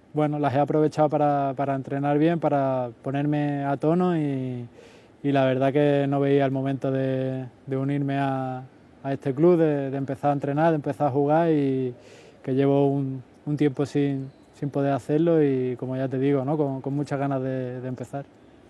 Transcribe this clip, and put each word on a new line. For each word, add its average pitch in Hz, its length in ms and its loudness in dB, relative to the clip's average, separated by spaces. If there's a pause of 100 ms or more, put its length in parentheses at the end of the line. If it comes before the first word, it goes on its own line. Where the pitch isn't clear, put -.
(120)
bueno, 151 260 0
las 143 160 0
he 139 40 2
aprovechado 151 500 2
para, 143 480 0
para 139 180 -2
entrenar 139 440 -2
bien, 165 220 2
para 135 500 0 (120)
ponerme 143 640 -2
a 139 120 -2
tono 175 400 2
y, 131 500 -4 (560)
y 143 100 0
la 135 120 4
verdad 131 280 2
que 143 360 2
no 139 120 0
veía 139 240 4
el 135 60 2
momento 135 400 -2
de, 131 560 -2 (200)
de 135 100 -4
unirme 139 420 -2
a, 131 460 -4 (400)
a 139 80 -4
este 139 200 -4
club, 165 260 6
de, 143 320 2
de 135 60 -6
empezar 139 340 -2
a - 20 4
entrenar, 143 380 2
de 165 60 2
empezar 147 300 -2
a 135 40 2
jugar 147 420 2
y 131 420 0 (480)
que 131 120 -2
llevo 139 340 4
un, 135 340 -2 (240)
un 147 100 -2
tiempo 147 300 0
sin, 139 420 -2 (260)
sin 143 160 -6
poder 139 220 0
hacerlo 156 500 2
y, 127 340 0
como 131 200 -6
ya 131 120 -2
te 131 100 -4
digo, 135 260 2
¿no? 151 120 -2
con, 139 240 -2
con 139 140 -6
muchas 143 240 -4
ganas 135 240 -2
de, 127 380 -6
de 127 80 -8
empezar. 127 360 -10 (460)